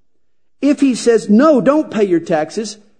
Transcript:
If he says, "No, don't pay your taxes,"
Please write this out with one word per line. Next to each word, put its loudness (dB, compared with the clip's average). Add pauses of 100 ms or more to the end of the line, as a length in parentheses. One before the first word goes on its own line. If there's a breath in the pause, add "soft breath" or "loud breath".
(600)
If 0
he 0
says, 0
"No, 4
don't 0
pay -2
your 0
taxes," -6 (220)